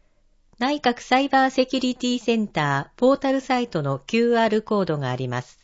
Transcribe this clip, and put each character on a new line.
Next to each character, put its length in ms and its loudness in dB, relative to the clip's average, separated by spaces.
内 220 -2
閣 200 0
サ 200 2
イ 80 0
バ 200 4
ー 20 -6
セ 160 0
キ 120 -2
ュ 20 -4
リ 160 -2
テ 100 -4
ィ 120 0
セ 180 -2
ン 100 -2
タ 500 -2
ー 20 -20
ポ 160 4
ー 20 2
タ 160 -2
ル 80 0
サ 180 -2
イ 100 -4
ト 140 -4
の 160 -2
キ 220 -2
ュ 140 2
ー 80 2
ア 40 4
ー 20 0
ル 140 0
コ 200 0
ー 20 -4
ド 120 -2
が 140 -4
あ 60 -4
り 120 -6
ま 140 -4
す。 200 -20